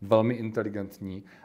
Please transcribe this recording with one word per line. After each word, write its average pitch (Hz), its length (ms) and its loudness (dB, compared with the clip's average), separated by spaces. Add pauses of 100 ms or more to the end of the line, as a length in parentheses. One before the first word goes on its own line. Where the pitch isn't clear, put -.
velmi 110 320 4
inteligentní 104 920 -6 (220)